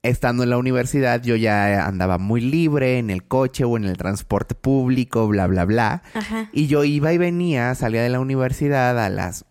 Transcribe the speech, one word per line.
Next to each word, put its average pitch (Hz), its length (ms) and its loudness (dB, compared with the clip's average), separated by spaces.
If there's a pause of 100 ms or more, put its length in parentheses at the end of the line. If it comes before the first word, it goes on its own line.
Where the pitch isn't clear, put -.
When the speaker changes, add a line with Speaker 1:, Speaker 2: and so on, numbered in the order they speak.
Speaker 1:
estando 123 400 0
en 120 80 0
la 123 60 2
universidad, 127 640 0
yo 120 140 0
ya 101 500 2
andaba 92 300 0
muy 107 240 0
libre 139 580 0
en 113 120 -2
el 92 140 -4
coche 131 400 -2
o 120 120 0
en 107 80 -2
el 92 140 -2
transporte - 560 -4
público, 127 720 0
bla, 95 180 2
bla, 92 200 2
bla. 113 360 0 (120)
Speaker 2:
Ajá. 220 380 -6
Speaker 1:
Y 147 140 2
yo 147 180 2
iba 147 280 2
y 175 60 2
venía, 170 560 0
salía 113 280 -2
de 120 60 0
la 127 120 0
universidad 131 760 0
a 104 120 0
las 92 400 -6